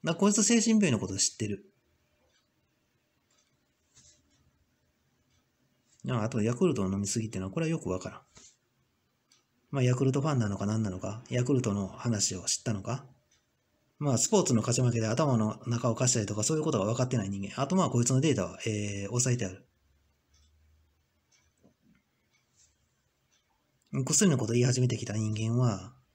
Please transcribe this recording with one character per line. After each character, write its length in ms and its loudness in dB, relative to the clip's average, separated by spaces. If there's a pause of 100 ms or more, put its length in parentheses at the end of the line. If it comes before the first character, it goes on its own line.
な、 120 -2
こ 140 4
い 40 2
つ 100 2
精 180 4
神 140 4
病 120 4
院 60 4
の 60 0
こ 80 -4
と 100 -6
知 160 0
っ 40 -20
て 100 -2
る。 260 -10 (4000)
あ、 160 0
あ 60 -2
と 120 -2
ヤ 120 0
ク 120 0
ル 80 2
ト 100 -2
を 20 0
飲 120 -2
み 100 -2
す 120 -2
ぎ 80 -4
っ 20 -8
て 100 -8
の 60 -6
は、 60 -8
こ 80 -6
れ 60 -2
は 60 -2
よ 80 -2
く 100 -6
わ 100 -2
か 100 -10
ら 80 -14
ん。 40 -20 (1500)
ま 120 -2
あ、 20 4
ヤ 120 4
ク 100 0
ル 60 4
ト 100 0
フ 60 0
ァ 80 2
ン 40 2
な 80 2
の 100 -2
か 80 -4
何 160 0
な 80 -2
の 100 -8
か、 300 -8
ヤ 140 0
ク 100 2
ル 80 2
ト 120 0
の 140 -2
話 480 -2
を 80 -10
知 180 -4
っ 20 -20
た 100 -2
の 80 -6
か。 240 -8 (920)
ま 140 0
あ、 40 2
ス 120 2
ポ 100 4
ー 40 4
ツ 100 2
の 80 4
勝 140 0
ち 60 0
負 120 2
け 80 0
で 60 0
頭 300 2
の 280 0
中 260 0
を 40 0
貸 160 0
し 20 2
た 80 2
り 40 0
と 100 -6
か、 80 -2
そ 100 0
う 40 0
い 40 0
う 20 -2
こ 80 0
と 80 0
が 60 2
分 100 0
か 80 0
っ 40 0
て 100 0
な 80 0
い 40 -6
人 120 -6
間。 200 -8
あ 60 -2
と、 80 -2
ま 100 4
あ、 40 -2
こ 120 2
い 40 2
つ 60 0
の 100 4
デ 120 2
ー 20 2
タ 100 0
は、 200 -12
え 400 -4
ー、 20 -10
抑 260 0
え 40 0
て 80 -2
あ 40 -6
る。 160 -14 (4000)
薬 240 4
の 80 4
こ 100 0
と 60 -2
言 80 4
い 40 6
始 160 2
め 60 4
て 100 0
き 80 -8
た 80 -6
人 220 -2
間 220 -2
は 360 0 (220)